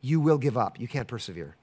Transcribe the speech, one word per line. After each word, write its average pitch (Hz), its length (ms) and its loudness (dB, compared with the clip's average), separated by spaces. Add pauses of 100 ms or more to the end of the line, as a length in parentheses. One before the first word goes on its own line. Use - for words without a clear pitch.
you 151 200 2
will 151 180 6
give 135 180 0
up. 110 220 0
You 117 80 -8
can't 120 220 -6
persevere. 85 540 -10